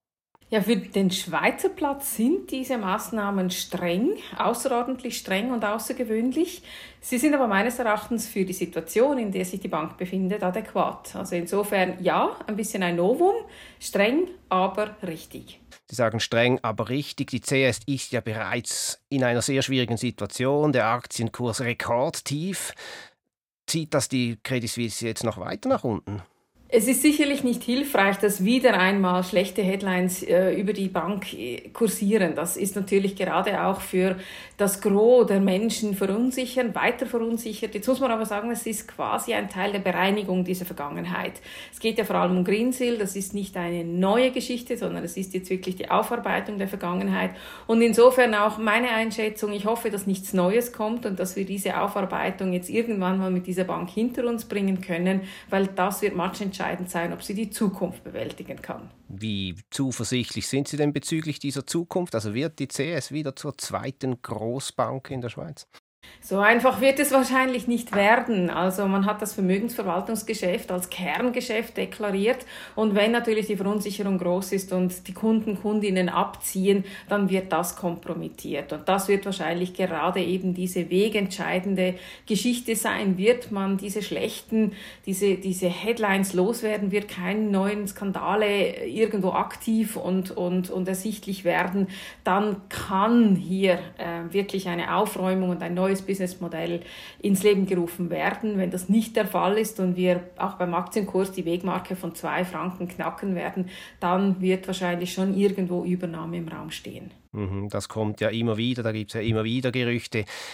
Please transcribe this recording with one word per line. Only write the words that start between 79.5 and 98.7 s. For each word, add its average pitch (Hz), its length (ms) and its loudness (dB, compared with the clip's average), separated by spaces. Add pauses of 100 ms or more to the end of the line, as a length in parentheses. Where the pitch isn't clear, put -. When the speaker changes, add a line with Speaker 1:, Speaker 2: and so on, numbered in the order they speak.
Speaker 1:
gerade 180 480 0
eben 185 320 0
diese 180 360 -2
wegentscheidende 185 1080 2 (300)
Geschichte 233 520 0
sein. 196 400 0
Wird 233 340 2
man 196 260 0
diese 202 240 -4
schlechten, 214 720 0 (320)
diese, 196 300 2
diese 185 320 0
Headlines 196 640 0
loswerden, 208 600 0
wird 208 180 0
keine 190 320 -2
neuen 208 440 2
Skandale 196 1000 0
irgendwo 196 460 0
aktiv 220 640 0
und, 185 340 -2
und, 180 380 0
und 185 180 -2
ersichtlich 190 560 -4
werden, 185 440 2 (360)
dann 202 460 2
kann 208 640 6
hier, 175 440 4 (180)
äh, 170 360 -6
wirklich 196 360 -2
eine 170 260 -2
Aufräumung 185 540 2
und 175 120 -2
ein 175 120 -4
neues 190 240 2
Businessmodell 175 840 -4 (400)
ins 196 200 2
Leben 202 240 6
gerufen 175 460 -2
werden. 196 480 -2
Wenn 180 100 0
das 180 180 -6